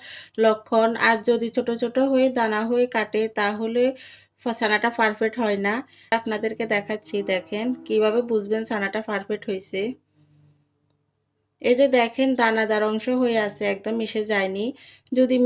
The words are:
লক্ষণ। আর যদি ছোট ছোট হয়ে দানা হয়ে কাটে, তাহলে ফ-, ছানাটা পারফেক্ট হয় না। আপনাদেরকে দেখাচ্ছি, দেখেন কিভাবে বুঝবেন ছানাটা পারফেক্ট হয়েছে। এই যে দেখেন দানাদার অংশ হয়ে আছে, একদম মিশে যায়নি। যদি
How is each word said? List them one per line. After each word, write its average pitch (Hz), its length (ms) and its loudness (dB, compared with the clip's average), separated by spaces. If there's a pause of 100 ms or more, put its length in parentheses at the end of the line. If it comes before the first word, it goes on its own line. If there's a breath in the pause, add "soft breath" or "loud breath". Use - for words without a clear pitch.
(440 loud breath)
লক্ষণ। 220 460 4 (180)
আর 226 80 4 (120)
যদি 233 280 0
ছোট 247 120 0 (140)
ছোট 240 140 -4 (160)
হয়ে 262 140 4 (120)
দানা 214 220 0 (100)
হয়ে 247 160 2 (100)
কাটে, 214 260 0 (180)
তাহলে 226 440 0 (600 loud breath)
ফ-, 233 160 -2
ছানাটা 214 380 2
পারফেক্ট 220 440 0
হয় 208 240 0
না। 208 80 0 (440 soft breath)
আপনাদেরকে 220 460 -4 (100)
দেখাচ্ছি, 208 420 -4 (160)
দেখেন 208 340 -4 (200)
কিভাবে 214 340 2 (100)
বুঝবেন 214 400 -2
ছানাটা 208 380 -4
পারফেক্ট 202 400 -6
হয়েছে। 190 320 -6 (1800)
এই 247 160 4
যে 277 80 6 (120)
দেখেন 240 300 2 (120)
দানাদার 220 500 2
অংশ 220 160 -4 (160)
হয়ে 233 240 2
আছে, 208 160 -8 (120)
একদম 214 280 -6
মিশে 214 200 -4 (100)
যায়নি। 196 340 -2 (460 loud breath)
যদি 254 340 4